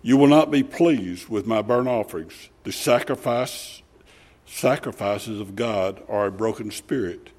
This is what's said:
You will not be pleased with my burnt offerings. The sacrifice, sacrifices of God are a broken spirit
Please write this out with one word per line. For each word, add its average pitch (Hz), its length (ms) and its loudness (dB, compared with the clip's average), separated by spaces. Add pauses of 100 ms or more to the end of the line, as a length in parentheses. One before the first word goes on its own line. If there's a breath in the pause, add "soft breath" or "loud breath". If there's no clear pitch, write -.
You 123 160 4
will 143 100 8
not 151 240 6
be 139 120 2
pleased 113 640 0
with 104 160 -4
my 110 160 0
burnt 123 260 2
offerings. 104 600 -6 (140)
The 117 100 -8
sacrifice, 123 1080 -2 (640 soft breath)
sacrifices 107 960 -4
of 98 160 -12
God 98 540 -2
are 104 160 0
a 98 60 -2
broken 104 400 -4
spirit 95 680 -6